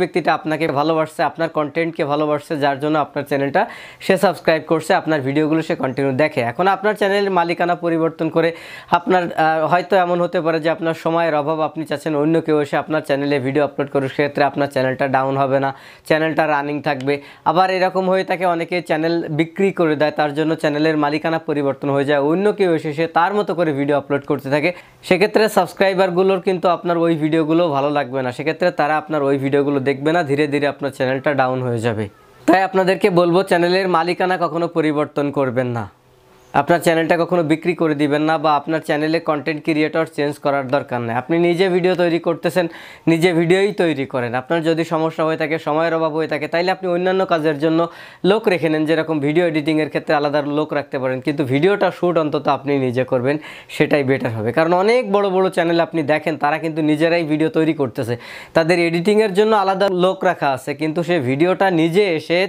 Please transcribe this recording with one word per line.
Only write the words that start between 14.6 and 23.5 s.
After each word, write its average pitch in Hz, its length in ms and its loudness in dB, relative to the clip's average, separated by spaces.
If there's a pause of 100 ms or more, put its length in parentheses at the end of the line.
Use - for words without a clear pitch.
চ্যানেলটা 131 320 0 (100)
ডাউন 135 260 0
হবে 135 220 2
না, 135 60 -2 (380)
চ্যানেলটা 160 360 2 (100)
রানিং 143 220 -2 (120)
থাকবে। 139 260 -2 (360)
আবার 185 260 4
এরকম 185 360 0
হয়ে 190 180 2
থাকে, 185 140 -2 (100)
অনেকে 170 220 -4 (120)
চ্যানেল 165 260 0 (260)
বিক্রি 165 280 0 (120)
করে 156 200 2
দেয়, 151 200 2
তার 151 180 2
জন্য 160 140 2 (100)
চ্যানেলের 156 420 2
মালিকানা 156 340 0 (100)
পরিবর্তন 143 460 -2
হয়ে 139 160 2
যায়, 147 100 2 (100)
অন্য 185 160 0 (120)
কেউ 190 200 2
এসে 160 200 -6
সে 165 80 0 (120)
তার 175 200 2
মতো 202 200 -2